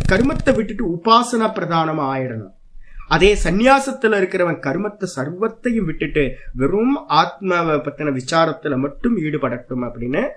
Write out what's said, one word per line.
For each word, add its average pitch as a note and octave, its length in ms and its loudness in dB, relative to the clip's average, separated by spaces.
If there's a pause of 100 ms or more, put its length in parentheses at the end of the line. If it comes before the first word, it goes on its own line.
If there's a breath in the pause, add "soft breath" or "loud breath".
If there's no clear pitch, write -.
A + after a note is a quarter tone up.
கர்மத்தை B3+ 460 2
விட்டுட்டு G#3 380 -4
உபாசனா A3+ 520 4
பிரதானமா D#3+ 720 -2
ஆயிடணும். A#2 340 -6 (560 soft breath)
அதே F#3+ 360 6
சந்நியாசத்துல A#3+ 680 2
இருக்கிறவன் F#3 460 0
கர்மத்தை F#3+ 460 -4 (100)
சர்வத்தையும் G#3 680 -4
விட்டுட்டு D3+ 500 -2 (180 loud breath)
வெறும் G#3 540 0
ஆத்மாவை D#3+ 680 0
பத்தின C#3+ 440 -4
விசாரத்துல D3+ 580 0
மட்டும் D3 400 -2
ஈடுபடட்டும் C3+ 680 -4
அப்படின்னு A#2+ 540 -4